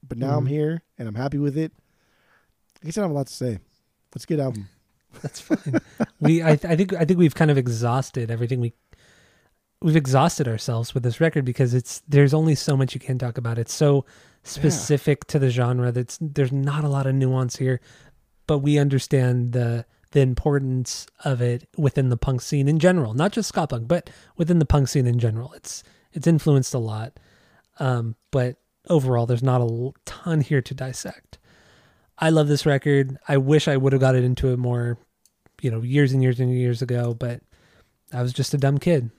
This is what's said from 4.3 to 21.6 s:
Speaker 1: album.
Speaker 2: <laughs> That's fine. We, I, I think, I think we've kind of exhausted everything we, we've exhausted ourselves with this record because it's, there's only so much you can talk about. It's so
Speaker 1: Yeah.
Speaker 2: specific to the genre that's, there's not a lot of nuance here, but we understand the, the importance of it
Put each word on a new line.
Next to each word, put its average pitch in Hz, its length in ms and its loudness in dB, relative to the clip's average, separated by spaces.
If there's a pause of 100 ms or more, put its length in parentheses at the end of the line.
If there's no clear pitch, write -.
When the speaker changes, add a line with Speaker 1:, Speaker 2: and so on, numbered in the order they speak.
Speaker 1:
album. 113 280 -6 (240)
Speaker 2:
<laughs> - 300 -20
That's - 180 -12
fine. - 380 -4 (420)
We, 160 220 4
I, 160 100 2
I 151 40 0 (200)
think, 185 180 0
I 165 100 0
think 175 140 0
we've 165 160 4
kind - 160 2
of 139 80 2
exhausted 120 720 -2
everything 120 300 -2
we, 117 120 -2 (1080)
we've 160 140 4
exhausted 135 520 2
ourselves 113 460 -4
with 127 80 -2
this 120 180 -2
record 156 240 0
because 123 300 0
it's, - 340 -4
there's 143 260 6
only 156 200 4
so 139 240 0
much 131 160 0
you 120 60 -10
can 127 180 -4
talk 120 200 -6
about. 117 200 -4
It's 113 160 -6
so 143 320 2
Speaker 1:
Yeah. - 40 -20 (340)
Speaker 2:
specific 147 840 0
to - 120 -2
the 135 120 2
genre 123 420 0
that's, 123 280 -4
there's 143 320 -2
not 143 320 -2
a 147 40 0
lot 139 180 0
of 135 80 0
nuance 131 420 0
here, 127 240 -2 (680)
but 151 140 0
we 147 180 2
understand 127 720 0
the, 117 320 -2 (280)
the 143 80 4
importance 131 880 -2 (180)
of 131 180 0
it 123 340 -2